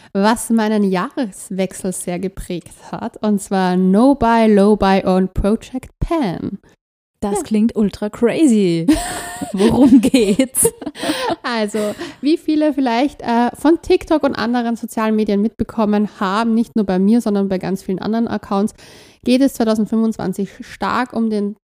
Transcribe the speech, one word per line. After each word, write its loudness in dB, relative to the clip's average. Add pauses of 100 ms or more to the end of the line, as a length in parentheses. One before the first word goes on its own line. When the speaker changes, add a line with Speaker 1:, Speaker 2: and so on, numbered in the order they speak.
(160)
Speaker 1:
was 0
meinen 0
Jahreswechsel -4
sehr -8
geprägt -10 (180)
hat, -10
und 0
zwar 0
No 4
Buy, 2
Low 6
Buy 2
und 0
Project -4 (100)
Pan. -4 (600)
Speaker 2:
Das -2
Speaker 1:
Ja. -4
Speaker 2:
klingt 0
ultra 0
crazy. 2 (340)
Speaker 1:
<laughs> -12
Speaker 2:
Worum 6
geht's? 0 (720)
Speaker 1:
Also, -4 (280)
wie 2
viele 0
vielleicht, 0
äh, 0
von 2
TikTok 0
und -2
anderen -2
sozialen -4
Medien 0
mitbekommen -2 (100)
haben, -2
nicht -2
nur 0
bei 0
mir, 4
sondern -2
bei -2
ganz -6
vielen -6
anderen -4
Accounts, -4 (480)
geht 2
es 2
zweitausendfünfundzwanzig -2 (120)
stark -6
um -2
den -4 (180)